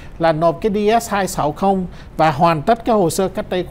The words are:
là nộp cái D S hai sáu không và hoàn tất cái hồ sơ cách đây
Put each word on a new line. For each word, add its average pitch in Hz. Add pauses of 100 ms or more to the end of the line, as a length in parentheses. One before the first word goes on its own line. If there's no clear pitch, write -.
(180)
là 165
nộp 165
cái 220
D 214
S -
hai 196
sáu 147
không 190 (300)
và 156
hoàn 160
tất -
cái 233
hồ 165
sơ 190
cách 208
đây 180